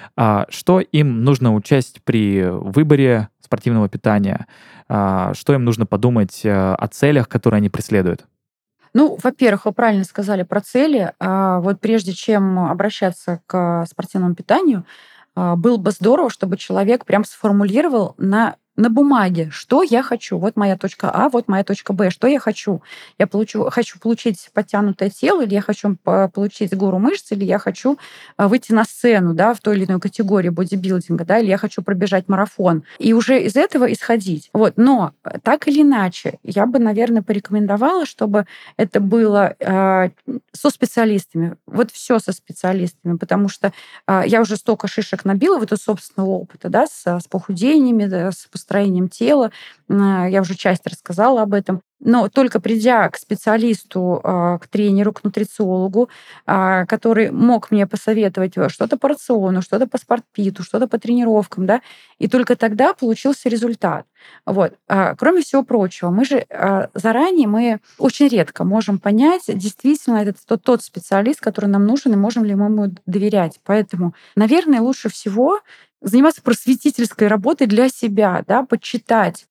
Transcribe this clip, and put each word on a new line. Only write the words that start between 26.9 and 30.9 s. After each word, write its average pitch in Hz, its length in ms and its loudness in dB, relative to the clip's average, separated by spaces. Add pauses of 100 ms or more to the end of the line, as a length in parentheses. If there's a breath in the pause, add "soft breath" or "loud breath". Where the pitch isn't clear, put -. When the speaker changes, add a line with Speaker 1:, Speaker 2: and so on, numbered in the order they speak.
Speaker 2:
мышц, 277 340 -2
или 202 120 -4
я 185 140 0
хочу, - 400 -4 (400 loud breath)
а, 202 100 2
выйти 226 240 0
на 220 120 2
сцену, 196 500 0
да, 202 200 2
в 202 60 -10
той 208 160 -2
или 190 100 0
иной 185 140 -2
категории 196 500 -2
бодибилдинга, 180 760 -4